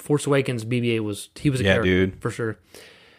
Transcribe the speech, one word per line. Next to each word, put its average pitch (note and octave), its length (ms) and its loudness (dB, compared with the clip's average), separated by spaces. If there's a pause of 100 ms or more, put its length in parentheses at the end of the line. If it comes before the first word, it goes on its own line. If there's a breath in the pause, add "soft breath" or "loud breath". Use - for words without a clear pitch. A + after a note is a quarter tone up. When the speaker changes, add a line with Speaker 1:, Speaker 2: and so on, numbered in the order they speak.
Speaker 1:
Force D3 260 0
Awakens, C3 380 0
B A#2+ 160 -2
B A#2 120 0
eight A2+ 80 0
was, G#2 360 -6
he D3 140 0
was C3 100 -2
a G2+ 40 0
Speaker 2:
Yeah, G2 100 4
Speaker 1:
character F#2 320 4
Speaker 2:
dude. - 160 -6
Speaker 1:
for A#2+ 80 -2
sure. A2 260 -6 (640 soft breath)